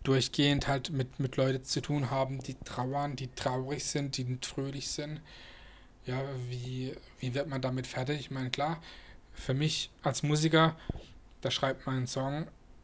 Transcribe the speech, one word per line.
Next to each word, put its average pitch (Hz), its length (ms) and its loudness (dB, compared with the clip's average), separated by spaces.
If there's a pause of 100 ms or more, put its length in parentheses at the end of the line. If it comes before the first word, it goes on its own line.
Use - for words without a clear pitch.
durchgehend 139 640 4
halt 135 220 0
mit, 131 300 -2
mit 131 160 0
Leuten 131 280 4
zu - 160 0
tun 139 300 0
haben, 135 300 0
die 131 140 -8
trauern, 139 640 -2
die 127 120 -6
traurig 131 560 -2
sind, 143 320 0
die 127 80 -2
nicht 127 220 -2
fröhlich 139 440 -4
sind. 151 300 -6 (840)
Ja, 127 140 0 (280)
wie, 127 460 -4 (260)
wie 127 140 -2
wird 143 140 0
man 135 140 -2
damit 127 240 0
fertig? 135 340 -2
Ich - 100 -10
meine, 131 200 -2
klar, 156 280 0 (540)
für - 220 0
mich 156 360 2 (120)
als 135 200 0
Musiker, 160 540 6 (640)
da 127 100 0
schreibt - 360 0
man 131 120 2
einen 127 80 2
Song 139 420 -2 (360)